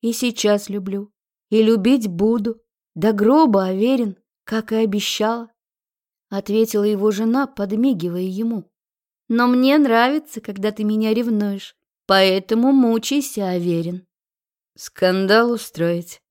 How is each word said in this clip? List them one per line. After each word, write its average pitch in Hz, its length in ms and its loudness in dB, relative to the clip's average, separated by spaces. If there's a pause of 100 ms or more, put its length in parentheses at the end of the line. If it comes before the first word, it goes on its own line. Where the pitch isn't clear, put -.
И 233 120 -2
сейчас 214 540 -2
люблю. 196 440 -8 (380)
И 220 120 4
любить 220 460 2
буду. 220 540 -2 (340)
До 202 180 0
гроба, 208 520 4
Аверин, 208 520 0 (280)
как 220 260 -6
и 220 60 0
обещала», 220 760 -2 (800)
ответила 208 540 0
его 208 280 0
жена, 226 340 0
подмигивая 202 760 -2
ему. 202 440 -6 (640)
«Но 240 180 2
мне 254 300 4
нравится, 262 640 0
когда 202 300 -6
ты 214 120 -6
меня 220 300 0
ревнуешь, 208 640 -2 (320)
поэтому 190 640 2
мучайся, 233 800 0
Аверин». 175 580 -4 (680)
«Скандал 190 760 0
устроить?» 170 800 -6